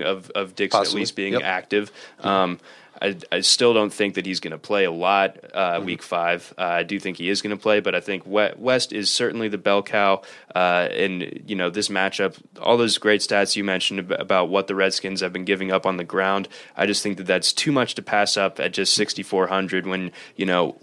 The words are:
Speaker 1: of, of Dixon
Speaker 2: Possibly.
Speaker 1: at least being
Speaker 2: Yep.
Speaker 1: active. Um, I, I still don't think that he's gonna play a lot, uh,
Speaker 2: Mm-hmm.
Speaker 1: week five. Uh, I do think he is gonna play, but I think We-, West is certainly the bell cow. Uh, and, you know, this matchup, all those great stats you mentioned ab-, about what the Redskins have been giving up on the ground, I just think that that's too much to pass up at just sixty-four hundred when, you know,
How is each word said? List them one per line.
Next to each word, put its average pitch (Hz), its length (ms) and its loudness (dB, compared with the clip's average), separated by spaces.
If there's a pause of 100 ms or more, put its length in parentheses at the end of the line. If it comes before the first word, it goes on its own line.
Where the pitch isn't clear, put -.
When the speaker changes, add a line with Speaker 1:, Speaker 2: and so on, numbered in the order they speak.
Speaker 1:
of, 95 320 -4
of 95 200 -6
Dixon 101 240 2
Speaker 2:
Possibly. 98 200 0
Speaker 1:
at - 20 0
least - 140 -4
being 98 180 -2
Speaker 2:
Yep. 120 100 0
Speaker 1:
active. 98 480 -2 (280)
Um, 95 400 2 (420)
I, 101 140 0 (160)
I - 100 0
still 120 320 6
don't 104 200 2
think 101 220 0
that 92 100 -4
he's 92 160 -4
gonna 78 160 -8
play 101 260 0
a 87 80 2
lot, 92 460 2 (160)
uh, 90 240 0
Speaker 2:
Mm-hmm. 98 80 -6
Speaker 1:
week 90 180 -6
five. 87 540 -2
Uh, 92 60 -4
I 87 200 0
do 95 160 -6
think 92 180 -8
he 85 120 -4
is 101 120 0
gonna 104 160 -4
play, 107 220 2
but 95 160 0
I 87 60 -2
think 95 240 -6
We-, 101 320 2
West 123 340 0
is 104 180 -2
certainly 117 380 0
the 101 100 -4
bell 101 240 2
cow. 98 400 2 (320)
Uh, 90 380 2
and, 92 560 -2
you 104 80 -6
know, 90 140 0
this 101 200 -2
matchup, 95 460 -2 (240)
all - 160 4
those 117 220 4
great 104 240 4
stats 101 340 2
you 104 80 -2
mentioned 98 360 -2
ab-, 90 200 -4
about 92 300 2
what 98 180 0
the 98 80 -2
Redskins 95 460 0
have 90 100 -2
been 92 140 -6
giving 95 260 0
up 95 140 2
on 95 120 0
the 87 60 -4
ground, 98 460 0 (260)
I - 120 0
just 101 140 0
think 101 160 -4
that 95 100 -10
that's 92 260 2
too - 180 -2
much 127 240 0
to 107 60 -8
pass 104 340 0
up 98 240 0
at 90 140 -2
just 98 200 0
sixty-four 95 540 0
hundred 92 400 -2
when, 92 240 -4 (240)
you 95 100 -2
know, 90 380 2